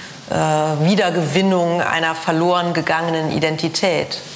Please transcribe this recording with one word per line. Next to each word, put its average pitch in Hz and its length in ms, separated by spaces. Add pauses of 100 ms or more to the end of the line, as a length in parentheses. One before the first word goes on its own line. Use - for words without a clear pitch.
(300)
äh, - 60 (500)
Wiedergewinnung 175 960
einer 165 320
verloren 175 640
gegangenen 160 560
Identität? 156 880 (160)